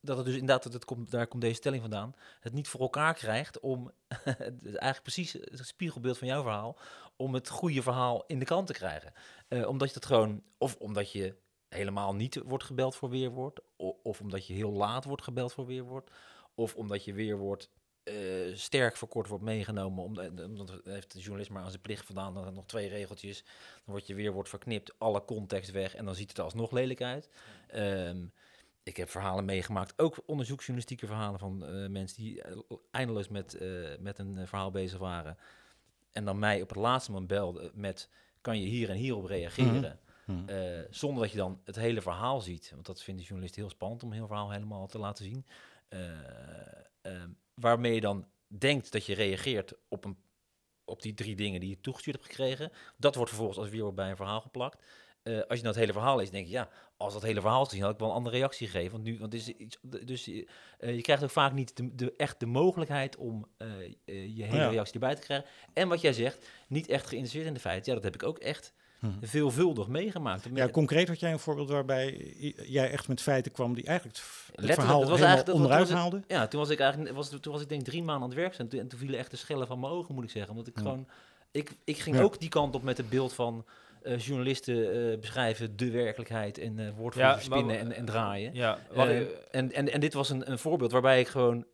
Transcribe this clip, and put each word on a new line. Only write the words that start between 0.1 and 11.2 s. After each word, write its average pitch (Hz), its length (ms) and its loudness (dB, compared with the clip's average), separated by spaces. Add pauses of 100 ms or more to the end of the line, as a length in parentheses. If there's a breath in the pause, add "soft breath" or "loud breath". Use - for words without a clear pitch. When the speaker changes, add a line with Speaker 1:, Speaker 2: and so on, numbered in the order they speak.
Speaker 1:
het 127 80 -2
dus 127 100 0
inderdaad, 131 280 4
dat 120 100 -10
het 123 120 -10
komt, 120 260 -8
daar 117 160 2
komt 123 140 -6
deze 117 140 2
stelling 135 260 -2
vandaan, 110 340 -6 (240 soft breath)
het 117 140 -8
niet 139 140 -4
voor 123 140 -6
elkaar 147 320 2
krijgt 117 460 -2
om, 127 320 -4 (160)
<laughs> 127 540 -4
dus 104 140 -10
eigenlijk - 260 0
precies - 320 -6
het - 340 -12
spiegelbeeld 127 500 -4
van 127 100 -6
jouw 135 140 0
verhaal, 113 360 -4 (380 loud breath)
om 131 180 -2
het 127 160 -2
goede 151 320 2
verhaal 123 460 2
in 131 120 -2
de 135 60 0
krant 180 220 2
te - 60 -6
krijgen. 78 400 -6 (340 loud breath)
Eh, 120 200 0
omdat 135 200 2
je 135 60 -4
dat - 120 -12
gewoon, 107 380 6 (140)
of 127 180 0
omdat 104 360 -4
je 95 240 -4 (340)